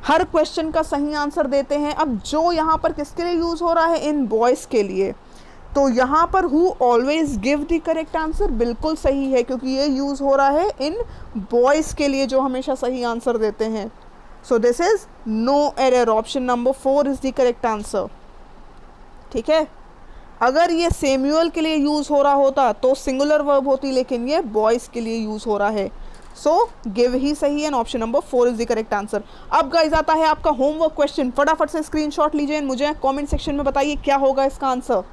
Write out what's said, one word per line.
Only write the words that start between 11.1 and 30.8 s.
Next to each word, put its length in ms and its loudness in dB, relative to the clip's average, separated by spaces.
boys 420 2
के 140 0
लिए 180 0
जो 140 0
हमेशा 340 -2
सही 300 -4
answer 340 -2
देते 260 -2
हैं। 260 -6
So 100 2
this 220 2
is 260 2
no 480 0
error, 260 4
option 340 -2
number 260 0
four 340 2
is 140 -2
the 120 -2
correct 380 0
answer। 360 -4
ठीक 180 -4
है, 160 2
अगर 280 4
ये 200 2
Samuel 580 2
के 120 -4
लिए 160 0
यूज़ 360 0
हो 100 4
रहा 100 4
होता 400 2
तो 220 2
singular 480 0
verb 260 2
होती, 220 0
लेकिन 380 -2
ये 120 2
boys 500 0
के 100 -8
लिए 180 -4
यूज़ 300 -6
हो 100 0
रहा 100 0
है। 220 -2
So 100 4
give 180 2
ही 200 0
सही 280 0
है 80 -2
and 100 0
option 240 -4
number 160 0
four 160 4
is 140 0
the 100 -2
correct 300 -2
answer। 200 -4
अब 200 2
guys, 200 2
आता 220 2
है 120 2
आपका 240 2
homework 460 0